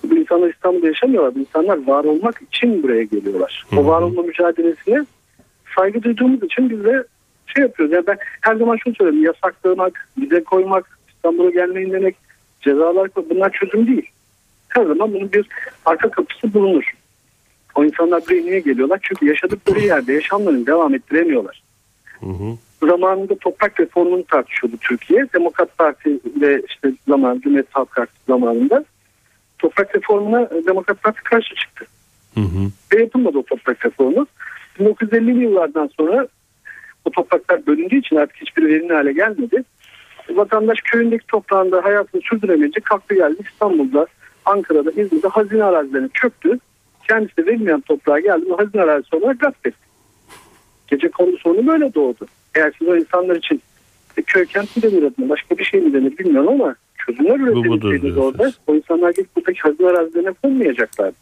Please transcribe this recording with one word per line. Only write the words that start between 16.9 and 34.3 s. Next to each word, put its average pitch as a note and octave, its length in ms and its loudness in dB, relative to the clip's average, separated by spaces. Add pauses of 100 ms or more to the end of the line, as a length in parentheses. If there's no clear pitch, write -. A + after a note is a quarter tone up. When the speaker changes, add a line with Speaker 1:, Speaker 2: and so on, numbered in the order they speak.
Speaker 1:
O D3 100 4
insanlar E3+ 400 0
buraya F3 160 0
niye F3+ 180 -2
geliyorlar? C#3 420 0
Çünkü E3+ 240 -4
yaşadıkları F#3+ 540 0
yerde D3 340 0
yaşamlarını D#3 540 0
devam D3+ 280 2
ettiremiyorlar. G3 680 -2 (560)
Speaker 2:
Hı F#2+ 60 -16
hı. G2 320 -8 (300)
Speaker 1:
Zamanında F#3+ 480 0
toprak - 440 -4
reformunu F3 440 0
tartışıyordu B2 580 -4
Türkiye. F#3+ 520 0
Demokrat E3+ 440 -2
Parti D3 420 0 (220)
ve C#3+ 280 2
işte C#3 220 -4 (160)
zaman, C#3 320 2
Cumhuriyet C#3 320 0
Halk - 240 -4
Partisi A#2+ 320 -6
zamanında B2+ 580 2 (720)
toprak G3 360 -2
reformuna, G#3 460 2
e, E3 240 -2
Demokrat F#3 380 -2
Parti G#3+ 200 -2
karşı - 320 0
çıktı. - 300 -12 (480)
Speaker 2:
Hı A2 80 -2
hı. G2 300 -2 (220)
Speaker 1:
Ve A3+ 80 6
yapılmadı A3+ 360 2
o C3 60 0
toprak - 420 -4
reformu. C#3 420 0 (520)